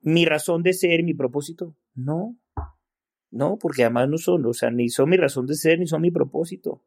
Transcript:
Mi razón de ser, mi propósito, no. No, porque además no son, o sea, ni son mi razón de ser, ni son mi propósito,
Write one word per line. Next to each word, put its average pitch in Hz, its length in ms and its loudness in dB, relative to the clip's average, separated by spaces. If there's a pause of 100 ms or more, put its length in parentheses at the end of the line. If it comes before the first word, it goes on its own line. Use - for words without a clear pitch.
Mi 165 240 4
razón 165 380 0
de 180 100 4
ser, 170 300 2
mi 170 100 0
propósito, 143 640 -6 (180)
no. 165 440 -6 (920)
No, 156 280 -2
porque - 240 0
además 120 260 2
no 151 80 -2
son, 170 280 0
o 117 80 0
sea, 120 180 -2
ni 120 180 0
son 135 200 2
mi 185 80 4
razón 139 280 0
de 143 100 -2
ser, 165 240 2
ni 180 80 -2
son 156 140 -2
mi 175 100 2
propósito, - 760 -6